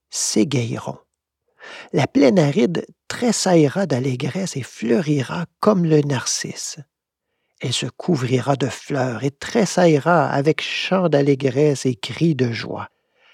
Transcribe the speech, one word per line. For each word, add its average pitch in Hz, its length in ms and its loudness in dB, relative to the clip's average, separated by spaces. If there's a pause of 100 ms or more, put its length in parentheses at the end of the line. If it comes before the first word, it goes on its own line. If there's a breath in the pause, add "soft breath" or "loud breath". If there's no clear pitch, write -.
(100)
s'égayeront. 123 880 -2 (920 loud breath)
La 143 160 2
plaine 254 320 4
aride 165 440 2 (220)
tressaillera 175 800 2
d'allégresse 139 720 -4
et 123 80 -6
fleurira 165 840 -2 (140)
comme 202 240 2
le 156 160 4
narcisse. - 800 -6 (800)
Elle 127 120 -4
se - 140 -4
couvrira 127 720 0
de 135 100 -2
fleurs 123 560 -6
et 139 80 -2
tressaillera 170 1000 2
avec 143 320 0
chants - 480 -2
d'allégresse 139 800 2
et 127 80 0
cris 160 400 -2
de 123 160 0
joie. 107 380 -8 (460)